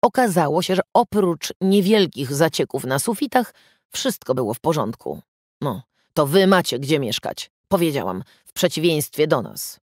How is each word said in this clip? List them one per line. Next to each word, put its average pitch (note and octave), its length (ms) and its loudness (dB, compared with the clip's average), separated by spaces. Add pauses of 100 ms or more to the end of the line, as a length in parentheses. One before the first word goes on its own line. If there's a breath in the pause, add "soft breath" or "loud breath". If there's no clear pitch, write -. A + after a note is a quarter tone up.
Okazało F3+ 580 2
się, F#3+ 140 0
że F#3 60 0 (120)
oprócz G3 680 0
niewielkich F#3+ 720 2
zacieków C#3+ 520 0
na C3 140 0
sufitach A#3+ 540 -2 (400 soft breath)
wszystko - 420 -4
było A#2+ 180 -2
w A#2+ 60 -10
porządku. A#2 640 -4 (400)
„No, C3 220 -6 (300)
to D3 140 2
wy F#3 200 4
macie F3 320 2
gdzie C#3+ 200 0
mieszkać”, - 520 -8 (160)
powiedziałam, C#3 560 -2 (220 soft breath)
„w - 80 -20
przeciwieństwie D#3 760 0
do D#3 140 2
nas”. - 460 -14